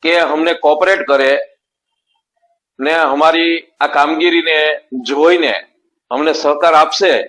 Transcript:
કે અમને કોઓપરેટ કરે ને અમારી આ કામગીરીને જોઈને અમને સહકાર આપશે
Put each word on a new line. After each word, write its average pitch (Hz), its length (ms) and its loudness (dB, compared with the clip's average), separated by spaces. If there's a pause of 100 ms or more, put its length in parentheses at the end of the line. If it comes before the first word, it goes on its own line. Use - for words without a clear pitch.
કે 170 160 0
અમને 160 360 0
કોઓપરેટ 180 520 0
કરે 139 340 2 (1400)
ને 147 140 -2
અમારી 165 880 0
આ 143 60 0
કામગીરીને 156 920 0 (220)
જોઈને 147 520 0 (560)
અમને 147 220 -2
સહકાર 147 420 0
આપશે 156 540 2